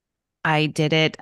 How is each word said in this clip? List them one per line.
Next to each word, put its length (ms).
I 220
did 260
it, 280